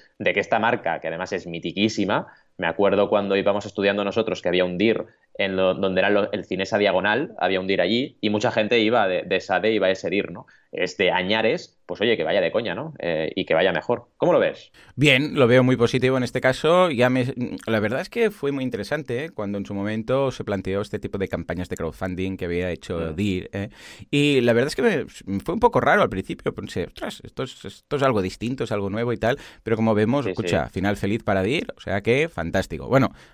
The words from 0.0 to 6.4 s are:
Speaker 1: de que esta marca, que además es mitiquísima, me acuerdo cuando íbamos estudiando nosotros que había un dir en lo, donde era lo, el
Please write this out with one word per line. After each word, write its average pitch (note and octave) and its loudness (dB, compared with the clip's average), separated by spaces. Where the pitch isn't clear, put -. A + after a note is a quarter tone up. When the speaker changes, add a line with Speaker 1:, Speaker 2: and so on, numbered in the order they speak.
Speaker 1:
de F#2 0
que G2+ 2
esta A2 0
marca, G#2 0
que D#2+ -8
además E2+ -6
es F2+ -6
mitiquísima, F#2+ -2
me F2 -2
acuerdo G2 2
cuando G2+ 0
íbamos G2+ 0
estudiando G2+ 0
nosotros G2 -2
que F2+ 0
había F2+ 2
un F2+ -4
dir G#2+ 2
en G2 -2
lo, F#2 2
donde F#2+ 0
era G2 2
lo, G2+ 2
el F#2+ -6